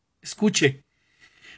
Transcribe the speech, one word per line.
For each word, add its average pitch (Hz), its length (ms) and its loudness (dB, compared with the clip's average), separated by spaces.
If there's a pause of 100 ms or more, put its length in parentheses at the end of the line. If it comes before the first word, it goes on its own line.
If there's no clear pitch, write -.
(220)
Escuche. - 640 0 (760)